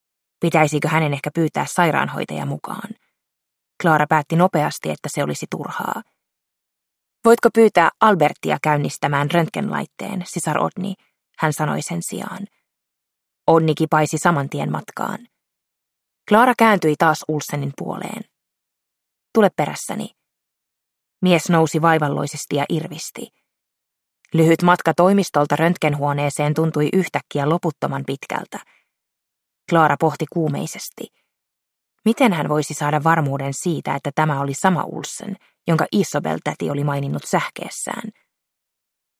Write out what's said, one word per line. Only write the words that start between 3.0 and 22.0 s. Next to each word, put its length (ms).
Klaara 260
päätti 280
nopeasti, 540
että 240
se 100
olisi 260
turhaa. 520
"Voitko 300
pyytää 360
Albertia 600
käynnistämään 680
röntgenlaitteen, 960
sisar 320
Odni?" 360
hän 140
sanoi 300
sen 260
sijaan. 380
Odni 280
kipaisi 440
saman 300
tien 240
matkaan. 460
Klaara 300
kääntyi 400
taas 300
Ulsenin 500
puoleen. 440
"Tule 220
perässäni." 540
Mies 260
nousi 340
vaivalloisesti 720